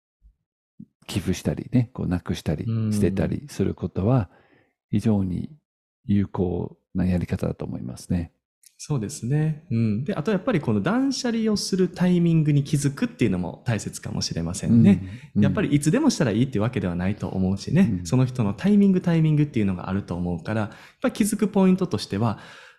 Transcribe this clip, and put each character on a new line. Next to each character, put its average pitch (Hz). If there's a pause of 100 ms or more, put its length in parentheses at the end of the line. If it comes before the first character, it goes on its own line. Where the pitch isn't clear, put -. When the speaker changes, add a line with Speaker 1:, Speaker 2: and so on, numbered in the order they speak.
(1080)
Speaker 1:
寄 -
付 90
し -
た 80
り -
ね、 123
こ 82
う -
な 85
く -
し -
た 80
り、 -
Speaker 2:
う 113
ん。 107
Speaker 1:
捨 104
て 101
た 95
り -
す -
る 92
こ -
と 92
は、 120 (600)
非 104
常 101
に 87 (520)
有 101
効 87 (160)
な 90
や 90
り 82
方 -
だ 82
と -
思 85
い -
ま -
す -
ね。 87 (460)
Speaker 2:
そ -
う 120
で 101
す -
ね。 151
う 117
ん。 113
で、 202
あ 156
と 220
や 202
っ 180
ぱ -
り 151
こ 110
の 101
断 254
捨 254
離 220
を 208
す -
る 185
タ 180
イ 180
ミ 170
ン 160
グ 151
に 143
気 143
づ 143
く 240
っ -
て -
い 113
う -
の 92
も 90
大 110
切 -
か -
も 92
し -
れ 82
ま 82
せ 82
ん 117
ね。 95
Speaker 1:
う -
ん、 -
う -
ん。 -
Speaker 2:
や 139
っ 139
ぱ -
り 143
い 143
つ 156
で 202
も 294
し -
た 156
ら 110
い 107
い -
っ 139
て 104
わ 110
け -
で 95
は 87
な 90
い 101
と -
思 92
う 98
し -
ね。 101 (120)
Speaker 1:
う -
ん。 90
Speaker 2:
そ 127
の 127
人 123
の 101
タ -
イ 208
ミ 202
ン 190
グ、 180
タ 170
イ 160
ミ 156
ン 151
グ 147
っ -
て 135
い -
う -
の 95
が -
あ 92
る 98
と 90
思 87
う 82
か -
ら、 110
や 104
っ - (300)
ぱ 262
気 -
づ 208
く 208
ポ 190
イ 185
ン 185
ト 185
と -
し -
て 98
は、 110 (400)